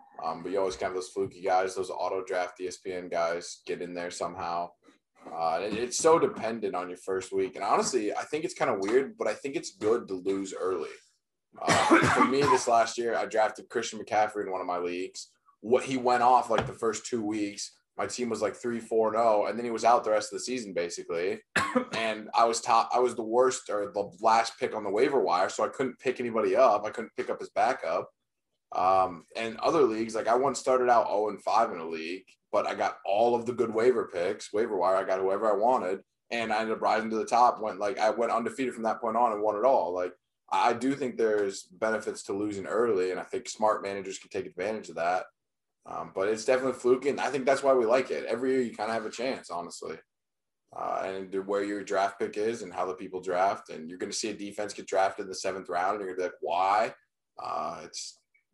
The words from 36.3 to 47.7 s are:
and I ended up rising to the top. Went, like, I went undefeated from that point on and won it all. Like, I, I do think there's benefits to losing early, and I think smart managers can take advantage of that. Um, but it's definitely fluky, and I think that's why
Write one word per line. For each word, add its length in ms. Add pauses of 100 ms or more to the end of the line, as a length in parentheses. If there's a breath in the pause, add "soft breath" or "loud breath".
and 220
I 80
ended 160
up 60
rising 280
to 60
the 100
top. 340
Went, 200
like, 180
I 120
went 220
undefeated 420
from 100
that 160
point 160
on 160
and 100
won 140
it 80
all. 300
Like, 180 (400)
I, 180
I 40
do 200
think 220
there's 480
benefits 600
to 80
losing 340
early, 440
and 80
I 60
think 240
smart 340
managers 380
can 100
take 160
advantage 440
of 60
that. 280 (600)
Um, 280
but 140
it's 160
definitely 340
fluky, 300
and 120
I 100
think 160
that's 180
why 100